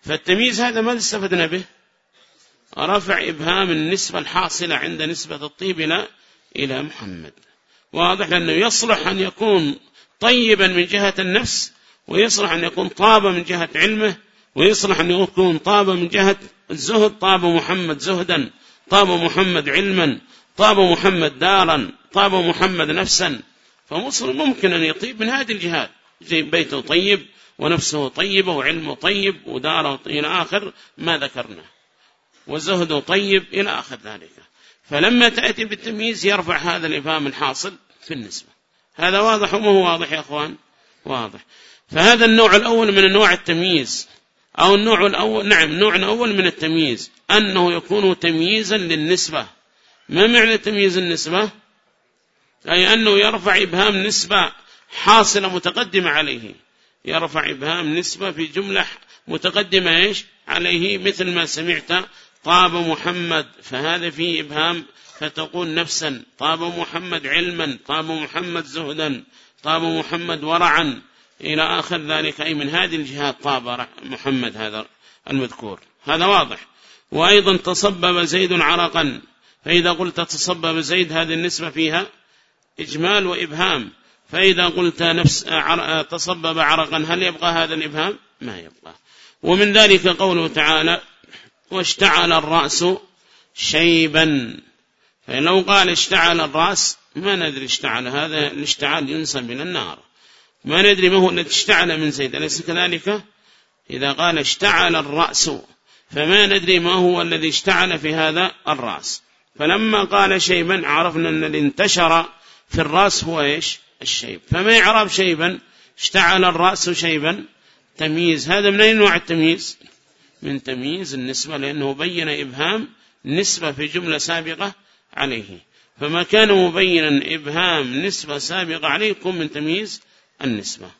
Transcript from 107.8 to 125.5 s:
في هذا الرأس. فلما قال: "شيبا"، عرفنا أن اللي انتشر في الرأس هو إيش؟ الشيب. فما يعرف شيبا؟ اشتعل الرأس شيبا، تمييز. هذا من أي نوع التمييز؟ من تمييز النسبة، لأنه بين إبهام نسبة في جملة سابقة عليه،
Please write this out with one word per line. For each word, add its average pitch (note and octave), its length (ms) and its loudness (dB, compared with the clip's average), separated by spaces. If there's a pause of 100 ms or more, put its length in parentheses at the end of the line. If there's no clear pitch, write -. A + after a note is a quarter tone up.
في D3+ 160 -4
هذا D#3+ 380 0 (160)
الرأس. A#2+ 540 -6 (360)
فلما G3+ 460 2
قال: F#3+ 380 2
"شيبا"، F3 460 0
عرفنا E3 400 0
أن D#3+ 160 -2
اللي D3+ 140 -4
انتشر E3 720 2 (400)
في - 120 -2
الرأس E3+ 440 2
هو E3 160 -4
إيش؟ D3 380 -2 (240)
الشيب. - 380 -6 (100)
فما G#3 260 4
يعرف G#3+ 380 4
شيبا؟ F3+ 440 0 (400)
اشتعل F#3 460 4
الرأس F3+ 460 2
شيبا، E3 540 -2 (520)
تمييز. D#3 540 0
هذا G3+ 200 2
من G3+ 100 2
أي G#3+ 120 6
نوع G3+ 240 6
التمييز؟ E3 640 0 (640)
من C#3 200 -6
تمييز C#3 520 -6
النسبة، C3 420 -6
لأنه C#3 380 -4
بين D#3+ 340 -4
إبهام D3 600 -4 (360)
نسبة E3 480 -2
في C#3+ 140 -6
جملة D#3+ 320 -4
سابقة E3 540 -6 (420)
عليه، A2+ 440 -6 (420)